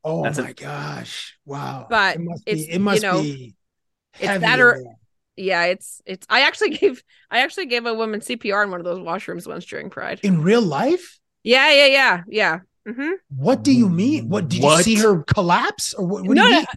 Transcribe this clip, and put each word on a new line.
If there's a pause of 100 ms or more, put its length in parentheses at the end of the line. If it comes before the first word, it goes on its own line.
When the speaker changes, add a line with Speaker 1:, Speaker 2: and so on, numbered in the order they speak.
Speaker 1:
Oh
Speaker 2:
That's
a
Speaker 1:
my
gosh. (100)
Wow.
Speaker 3:
But
Speaker 1:
It
must
Speaker 3:
it's,
Speaker 1:
be,
it
must
Speaker 3:
you
know,
Speaker 1:
be (640)
Speaker 3:
it's
Speaker 1:
heavy
Speaker 3:
that
Speaker 1:
in
Speaker 3:
or,
Speaker 1:
there. (400)
Speaker 3:
yeah,
it's,
it's,
I
actually
<laughs>
gave, (260)
I
actually
gave
a
woman
C
P
R
in
one
of
those
washrooms
once
during
Pride.
Speaker 1:
In
real
life? (240)
Speaker 3:
Yeah,
yeah,
yeah,
yeah. (280)
Mm-hmm. (220)
Speaker 1:
What
do
you
mean?
What,
did
Speaker 2:
What?
Speaker 1:
you (120)
see
her
collapse?
Or
what,
what
Speaker 3:
No,
Speaker 1:
do
you
Speaker 3:
no,
Speaker 1:
mean? (120)